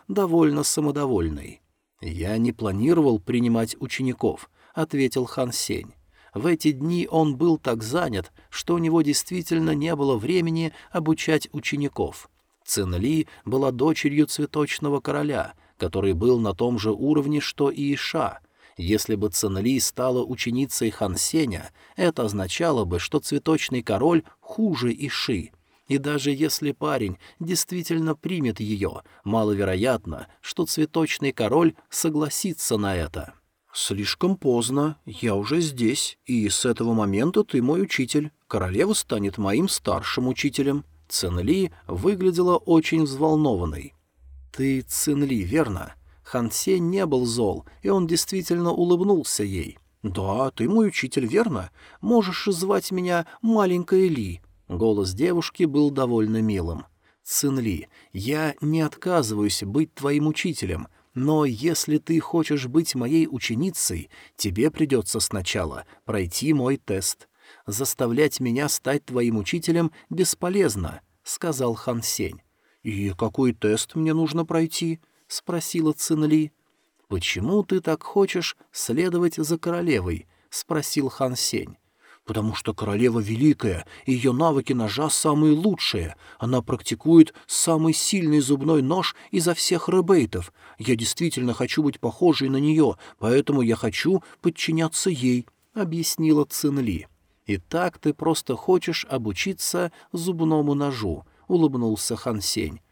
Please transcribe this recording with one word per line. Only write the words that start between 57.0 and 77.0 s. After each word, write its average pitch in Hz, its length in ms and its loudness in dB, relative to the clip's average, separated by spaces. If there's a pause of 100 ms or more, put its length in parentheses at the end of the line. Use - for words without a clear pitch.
«Цин 135 340 0
Ли, 110 300 -4 (240)
я 143 500 -2
не 156 200 0
отказываюсь 110 800 0
быть 139 320 0
твоим 147 320 0
учителем, 151 600 -4 (260)
но 151 320 2
если 151 540 0
ты 160 200 0
хочешь 151 460 0
быть 151 300 0
моей 147 340 2
ученицей, 120 800 -4 (260)
тебе 107 360 0
придется 131 480 0
сначала 90 640 -4 (200)
пройти 104 480 -2
мой 135 240 2
тест. - 500 -6 (400)
Заставлять 127 720 0
меня 127 280 0
стать - 380 -2
твоим 120 320 0
учителем 165 540 0 (180)
бесполезно», — 170 920 -2 (220)
сказал 131 520 -2
Хан 117 260 -4
Сень. - 400 -6 (400)
«И 101 300 -4
какой 117 420 0
тест 110 420 0
мне 160 180 0
нужно 160 320 0
пройти?» — 165 540 -2 (280)
спросила 160 640 -2
Цин 156 320 0
Ли. 151 260 2 (560)